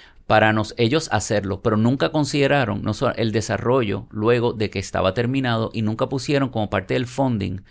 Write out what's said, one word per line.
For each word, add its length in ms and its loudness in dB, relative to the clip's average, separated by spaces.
para 260 6
nos-, 240 -2
ellos 340 2
hacerlo, 500 -2
pero 140 2
nunca 360 2
consideraron 720 0
no 100 -2
so-, 220 -2
el 160 0
desarrollo 800 0
luego 420 2
de 160 -2
que 100 -4
estaba 340 0
terminado 600 -2
y 80 -4
nunca 260 -2
pusieron 420 0
como 200 -2
parte 240 -2
del 140 -2
funding 640 -2